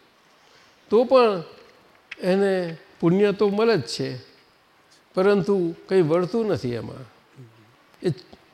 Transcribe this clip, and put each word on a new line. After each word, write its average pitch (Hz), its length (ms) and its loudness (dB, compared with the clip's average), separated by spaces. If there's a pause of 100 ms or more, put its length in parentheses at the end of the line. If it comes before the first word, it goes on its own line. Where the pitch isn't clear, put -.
(880)
તો 220 140 4
પણ 240 400 2 (760)
એને 185 560 0 (220)
પુણ્ય 190 320 4
તો 202 180 0
મળે 220 280 2
જ 147 40 -2
છે, 131 380 -8 (960)
પરંતુ 190 600 0 (140)
કંઈ 190 120 4
વળતું 175 440 0
નથી 147 240 -4
એમાં. 120 420 -10 (960)
એ, 175 40 2 (420)